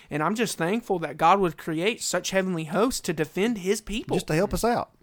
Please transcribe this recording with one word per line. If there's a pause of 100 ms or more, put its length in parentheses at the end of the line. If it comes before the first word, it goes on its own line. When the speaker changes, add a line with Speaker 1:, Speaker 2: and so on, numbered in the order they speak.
Speaker 1:
and
I'm
just
thankful
that
God
would
create
such
heavenly
hosts
to
defend
His
people.
Speaker 2:
Just
to
help
us
out. (100)